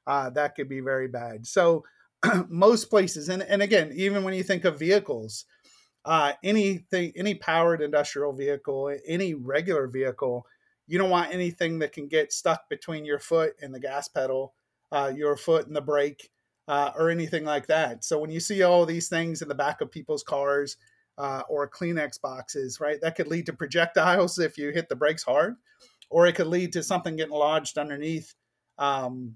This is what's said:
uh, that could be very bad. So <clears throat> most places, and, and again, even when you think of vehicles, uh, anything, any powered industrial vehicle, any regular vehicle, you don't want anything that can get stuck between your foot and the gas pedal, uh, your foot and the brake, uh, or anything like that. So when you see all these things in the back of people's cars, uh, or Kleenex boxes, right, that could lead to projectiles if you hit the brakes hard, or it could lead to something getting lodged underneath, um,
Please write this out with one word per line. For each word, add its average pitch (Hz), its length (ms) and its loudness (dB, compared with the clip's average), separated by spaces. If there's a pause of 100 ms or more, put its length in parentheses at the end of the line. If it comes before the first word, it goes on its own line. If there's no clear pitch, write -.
uh, 139 240 0
that 143 260 -2
could 135 140 -6
be 135 100 -8
very 131 280 -2
bad. 117 400 -10
So 170 380 4 (380)
<clears throat> 190 240 2
most 208 440 4
places, 180 380 2
and, 185 120 -2
and 202 220 2
again, 190 320 4
even 196 280 0
when 190 120 -4
you 185 80 -2
think 180 200 -2
of 165 140 2
vehicles, 151 680 0 (600)
uh, 151 280 4 (100)
anything, 190 720 0
any 196 180 -2
powered 165 480 2
industrial 147 500 0
vehicle, 139 640 -4 (120)
any 175 260 -2
regular 147 540 -2
vehicle, 127 580 -4 (420)
you 165 100 -2
don't 190 120 2
want 156 240 2
anything 170 460 -2
that 147 120 -2
can 143 160 -12
get 156 240 2
stuck - 380 -2
between 151 360 -8
your 147 140 -2
foot 160 420 0
and 131 120 -12
the 131 60 -12
gas 139 280 -8
pedal, 131 480 -4 (360)
uh, 139 220 0
your 147 220 0
foot 160 320 2
and 151 80 -8
the 151 60 -2
brake, 147 500 -2 (380)
uh, 143 280 2
or 160 120 4
anything 165 340 -2
like 147 240 -2
that. 143 360 0
So 160 160 0
when 156 100 -6
you 160 100 -4
see 196 240 2
all 175 220 8
these 165 240 -4
things 165 320 -2
in 151 80 -10
the 143 60 -4
back 143 260 -2
of 143 100 -6
people's 147 320 -6
cars, 139 540 -2 (400)
uh, 135 320 -4
or 143 200 -2
Kleenex 165 520 -4
boxes, 131 580 -8
right, 151 220 -2
that 160 140 -2
could 160 120 -2
lead 165 200 -4
to 165 60 -8
projectiles 170 840 2
if 156 180 0
you 147 140 -4
hit 165 160 -2
the 143 80 -2
brakes 151 280 0
hard, 156 320 2 (540)
or 170 180 6
it 170 80 4
could 165 120 0
lead 175 260 0
to 170 100 -2
something 175 320 -2
getting 151 180 -4
lodged 151 440 2
underneath, 151 560 -6 (440)
um, 127 580 -2